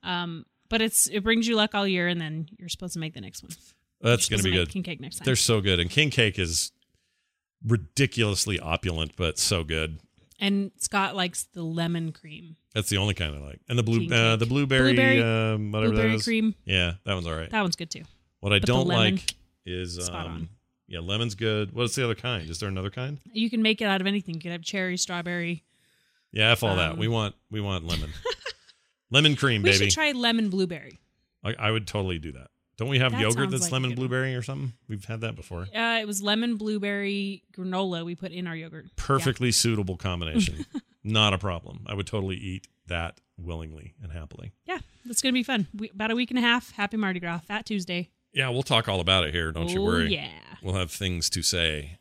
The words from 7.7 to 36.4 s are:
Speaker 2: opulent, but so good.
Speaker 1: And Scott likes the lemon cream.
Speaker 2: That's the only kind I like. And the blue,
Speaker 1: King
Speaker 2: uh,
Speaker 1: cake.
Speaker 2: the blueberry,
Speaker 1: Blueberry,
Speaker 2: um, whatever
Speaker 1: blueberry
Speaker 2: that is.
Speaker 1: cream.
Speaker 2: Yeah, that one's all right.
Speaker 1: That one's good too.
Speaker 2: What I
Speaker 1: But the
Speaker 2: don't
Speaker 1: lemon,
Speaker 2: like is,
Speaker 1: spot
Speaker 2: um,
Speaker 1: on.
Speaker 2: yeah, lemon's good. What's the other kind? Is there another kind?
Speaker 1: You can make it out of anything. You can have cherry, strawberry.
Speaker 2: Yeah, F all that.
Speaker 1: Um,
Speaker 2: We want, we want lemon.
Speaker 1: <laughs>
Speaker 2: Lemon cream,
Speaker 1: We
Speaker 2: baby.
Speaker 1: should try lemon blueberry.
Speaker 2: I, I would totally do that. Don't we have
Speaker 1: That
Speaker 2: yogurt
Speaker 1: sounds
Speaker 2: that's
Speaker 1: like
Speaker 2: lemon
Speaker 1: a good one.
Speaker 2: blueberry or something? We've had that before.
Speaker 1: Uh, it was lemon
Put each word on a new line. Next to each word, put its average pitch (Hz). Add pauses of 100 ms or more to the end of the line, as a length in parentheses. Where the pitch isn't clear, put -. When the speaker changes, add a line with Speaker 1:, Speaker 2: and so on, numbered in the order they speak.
Speaker 2:
opulent, 80
but 80
so 85
good. 78 (400)
Speaker 1:
And 196
Scott 196
likes 180 (100)
the 175
lemon 165
cream. 160 (180)
Speaker 2:
That's 107
the 104
only 98
kind 80
I 71
like. 71
And 120
the 120
blue, 113
Speaker 1:
King -
Speaker 2:
uh, 113
Speaker 1:
cake. 110
Speaker 2:
the 117
blueberry, 135
Speaker 1:
Blueberry, 123 (320)
Speaker 2:
um, 107
whatever 107
Speaker 1:
blueberry 107
Speaker 2:
that 110
is. 104
Speaker 1:
cream. 220 (100)
Speaker 2:
Yeah, 90 (100)
that 107
one's 87
all 82
right. 80
Speaker 1:
That 214
one's 175
good 165
too. - (380)
Speaker 2:
What 101
I 104
Speaker 1:
But 98
the 120
Speaker 2:
don't 131
Speaker 1:
lemon, 113
Speaker 2:
like - (300)
is, 90 (100)
Speaker 1:
spot 85
Speaker 2:
um, 85
Speaker 1:
on. 82 (400)
Speaker 2:
yeah, 92
lemon's 104
good. 107
What's 117
the 135
other 113
kind? 98
Is 82
there 104
another 95
kind? 135 (140)
Speaker 1:
You 220
can 220
make 220
it 226
out 196
of 185
anything. 196
You 165
can 175
have 175
cherry, 185
strawberry. 175 (680)
Speaker 2:
Yeah, 107
F 120
all 101
that. 82
Speaker 1:
Um, 82
Speaker 2:
We 104
want, 110 (140)
we 107
want 95
lemon. 78
Speaker 1:
<laughs> -
Speaker 2:
Lemon 143
cream, 120
Speaker 1:
We 98
Speaker 2:
baby. 98
Speaker 1:
should 101
try 311
lemon 233
blueberry. 180 (460)
Speaker 2:
I, 110
I 107
would 110
totally 92
do 76
that. 65 (280)
Don't 113
we 139
have 127
Speaker 1:
That 110
Speaker 2:
yogurt 110
Speaker 1:
sounds 135
Speaker 2:
that's 131
Speaker 1:
like -
Speaker 2:
lemon 131
Speaker 1:
a -
good 123
one. 131
Speaker 2:
blueberry 127
or 123
something? 135 (160)
We've 104
had 113
that 113
before. 90
Speaker 1:
Uh, 226
it 214
was 202
lemon 220